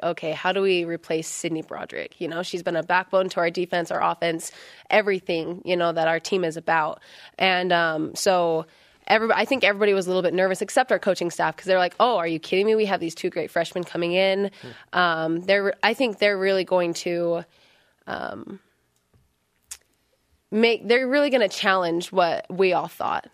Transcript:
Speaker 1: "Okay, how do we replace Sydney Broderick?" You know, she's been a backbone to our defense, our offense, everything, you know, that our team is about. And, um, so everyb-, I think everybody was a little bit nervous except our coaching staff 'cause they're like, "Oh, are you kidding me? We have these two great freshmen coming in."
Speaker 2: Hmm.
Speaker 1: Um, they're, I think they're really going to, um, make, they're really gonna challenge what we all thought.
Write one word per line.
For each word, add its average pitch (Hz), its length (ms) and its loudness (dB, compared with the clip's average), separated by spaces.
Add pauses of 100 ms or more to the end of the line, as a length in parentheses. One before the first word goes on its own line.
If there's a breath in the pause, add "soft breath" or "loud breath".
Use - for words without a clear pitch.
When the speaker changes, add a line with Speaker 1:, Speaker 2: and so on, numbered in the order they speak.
Speaker 1:
"Okay, 165 300 -4
how 185 180 -2
do 196 100 0
we 185 220 2
replace 165 460 -6
Sydney 160 320 -6
Broderick?" - 580 -12
You 170 80 -6
know, 165 160 -6
she's 175 200 -8
been 170 120 -4
a 160 80 0
backbone 185 460 2
to - 100 -4
our 226 100 2
defense, 175 420 -2
our - 120 -2
offense, 170 480 -2 (380 loud breath)
everything, 185 720 0
you 180 140 0
know, 170 160 2
that 160 160 2
our 165 100 0
team 185 240 -2
is 160 140 -4
about. 160 420 0 (400 loud breath)
And, 180 320 2
um, 160 440 0
so 170 500 2 (440 soft breath)
everyb-, 220 240 4
I 208 120 2
think 262 180 0
everybody 202 300 4
was 190 120 0
a 180 40 -2
little 185 140 2
bit 170 100 0
nervous 185 280 0
except 254 300 0
our 190 80 2
coaching 175 320 -2
staff 160 240 -2
'cause - 100 -18
they're 185 140 2
like, - 220 0
"Oh, 233 160 4
are 170 100 -2
you 165 120 -2
kidding 190 260 0
me? 220 100 4
We 220 120 2
have 196 120 0
these 165 160 -6
two - 140 -6
great - 200 -6
freshmen 175 360 -2
coming 170 260 -4
in." 190 400 0 (400 loud breath)
Speaker 2:
Hmm. 180 80 0
Speaker 1:
Um, 165 440 0
they're, 196 380 2
I 214 120 4
think 233 260 -2
they're 208 180 2
really 190 280 2
going 175 300 0
to, 170 500 -2 (600 soft breath)
um, - 520 -10 (1900)
make, 220 360 2
they're 254 200 2
really 277 220 2
gonna 240 200 2
challenge 180 600 0
what 175 380 0
we 185 240 2
all 165 140 -2
thought. - 460 -6